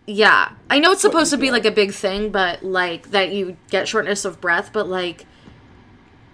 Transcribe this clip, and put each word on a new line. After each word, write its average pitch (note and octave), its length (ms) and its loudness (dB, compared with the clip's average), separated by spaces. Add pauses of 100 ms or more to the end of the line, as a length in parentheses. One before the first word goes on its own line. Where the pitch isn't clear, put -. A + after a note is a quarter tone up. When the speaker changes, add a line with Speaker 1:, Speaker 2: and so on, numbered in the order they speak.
Speaker 1:
Yeah. G3 440 4 (200)
I C#4 100 2
know E4 120 4
it's G4 120 0
Speaker 2:
what G4+ 80 4
Speaker 1:
supposed D#4 200 2
Speaker 2:
you C#4+ 60 0
Speaker 1:
to A3+ 40 -2
be, C4+ 60 0
Speaker 2:
feel. B3+ 60 -2
Speaker 1:
like, A3 120 2
a G#3+ 60 2
big G3+ 220 0
thing, G#3 380 -4
but, F#3+ 320 -2
like, F3+ 480 -4
that F#3+ 200 0
you F#3 240 -6 (140)
get F#3 180 -2
shortness G3+ 380 -2
of F3 160 -10
breath, F3 320 -2
but, - 140 -2
like, F3+ 380 -6 (1080)